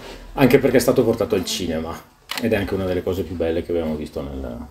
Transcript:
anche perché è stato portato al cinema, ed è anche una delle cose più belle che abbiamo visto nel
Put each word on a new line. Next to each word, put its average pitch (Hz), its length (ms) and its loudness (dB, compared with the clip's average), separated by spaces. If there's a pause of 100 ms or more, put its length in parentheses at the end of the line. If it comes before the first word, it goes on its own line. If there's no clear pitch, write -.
(340)
anche 135 240 6
perché 127 180 4
è 123 40 8
stato 127 240 4
portato 110 300 2
al 92 100 0
cinema, 82 540 -6 (420)
ed 113 120 0
è 107 40 4
anche 95 180 -2
una 95 100 -2
delle 90 180 0
cose 90 220 -2
più 92 100 -8
belle 82 280 -2
che 90 100 -6
abbiamo 80 240 -2
visto 76 260 -8
nel 65 340 -8 (140)